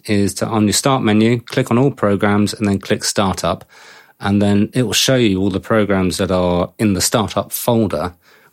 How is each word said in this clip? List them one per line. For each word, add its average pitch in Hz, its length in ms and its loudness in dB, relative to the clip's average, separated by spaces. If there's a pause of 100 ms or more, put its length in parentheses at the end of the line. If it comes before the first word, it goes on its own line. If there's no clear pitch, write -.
is 101 280 0
to, - 120 -6
on 107 180 0
your 101 80 2
start 135 300 0
menu, 110 380 2
click - 300 -4
on 113 60 2
all 135 140 2
programs 101 640 0
and 107 120 -4
then 98 120 0
click - 260 -4
startup. 92 640 -2 (520)
And 101 220 0
then 101 320 2
it 123 120 0
will 95 100 -4
show - 220 2
you 98 260 2
all 101 80 0
the 92 100 -4
programs 98 560 0
that 92 140 -2
are 90 480 0
in 107 160 2
the 87 80 -2
startup 101 500 -2
folder, 92 600 -2 (380)